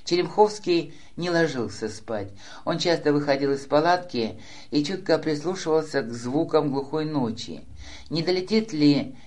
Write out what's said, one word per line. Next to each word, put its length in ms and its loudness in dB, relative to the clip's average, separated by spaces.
Черемховский 880 2
не 140 -4
ложился 580 0
спать. 420 -8
Он 140 -2
часто 340 2
выходил 400 2
из 140 -4
палатки 760 2
и 140 2
чутко 340 0
прислушивался 840 0
к 100 -6
звукам 580 0
глухой 340 -2
ночи. 580 -4
Не 120 -2
долетит 500 0
ли 440 4